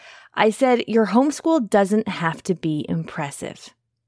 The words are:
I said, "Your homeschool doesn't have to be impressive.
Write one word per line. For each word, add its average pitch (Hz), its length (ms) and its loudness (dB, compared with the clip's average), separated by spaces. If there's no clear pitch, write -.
I 214 180 2
said, 254 360 2
"Your 220 200 2
homeschool 277 640 2
doesn't 208 380 2
have 165 360 -4
to 185 120 -2
be 156 320 -4
impressive. - 880 -8